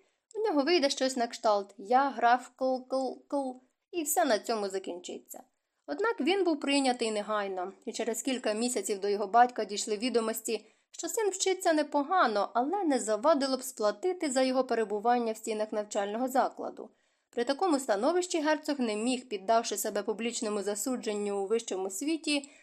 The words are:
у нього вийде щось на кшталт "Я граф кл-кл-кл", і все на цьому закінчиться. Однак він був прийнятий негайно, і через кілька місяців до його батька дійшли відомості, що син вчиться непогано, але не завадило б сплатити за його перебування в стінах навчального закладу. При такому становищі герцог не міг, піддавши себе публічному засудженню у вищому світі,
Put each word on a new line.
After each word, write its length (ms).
у 120
нього 160
вийде 260
щось 280
на 100
кшталт 500
"Я 320
граф 480
кл-кл-кл", 960
і 120
все 220
на 140
цьому 300
закінчиться. 760
Однак 340
він 220
був 160
прийнятий 520
негайно, 640
і 60
через 300
кілька 320
місяців 460
до 100
його 180
батька 380
дійшли 320
відомості, 680
що 180
син 200
вчиться 440
непогано, 800
але 300
не 160
завадило 580
б 60
сплатити 680
за 100
його 220
перебування 680
в 60
стінах 340
навчального 560
закладу. 640
При 140
такому 360
становищі 600
герцог 400
не 160
міг, 320
піддавши 500
себе 260
публічному 580
засудженню 800
у 40
вищому 420
світі, 600